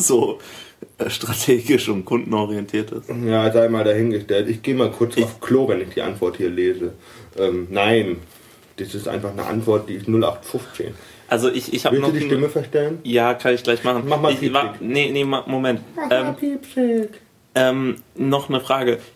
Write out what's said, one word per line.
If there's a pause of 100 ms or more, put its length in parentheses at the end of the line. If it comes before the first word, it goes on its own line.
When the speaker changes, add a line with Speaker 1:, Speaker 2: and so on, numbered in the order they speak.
Speaker 1:
so, (600)
äh,
strategisch
und
kundenorientiert
ist. (160)
Speaker 2:
Ja,
sei
mal
dahingestellt.
Ich
geh
mal
kurz
Speaker 1:
Ich
Speaker 2:
auf
Klo,
wenn
ich
die
Antwort
hier
lese. (460)
Ähm,
nein, (600)
das
ist
einfach
eine
Antwort,
die
ist
null
acht
fünfzehn. (340)
Speaker 1:
Also
ich,
ich
hab
Speaker 2:
Willst
Speaker 1:
noch
Speaker 2:
du
die
Speaker 1:
eine
Speaker 2:
Stimme
verstellen?
Speaker 1:
Ja,
kann
ich
gleich
machen.
Speaker 2:
Mach
mal
Speaker 1:
Ich,
wa-,
Speaker 2:
piepsig.
Speaker 1:
nee,
nee,
ma-,
Moment. (120)
Speaker 2:
Mach
mal
Speaker 1:
Ähm,
Speaker 2:
piepsig. (440)
Speaker 1:
ähm, (200)
noch
eine
Frage. (180)